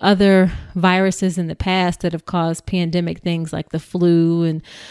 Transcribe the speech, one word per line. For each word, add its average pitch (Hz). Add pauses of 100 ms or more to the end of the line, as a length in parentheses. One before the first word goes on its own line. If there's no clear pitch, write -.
other 190 (240)
viruses 185
in 175
the 160
past 185
that 175
have 165
caused 170
pandemic 170
things 165
like 160
the 165
flu 170
and, 160 (300)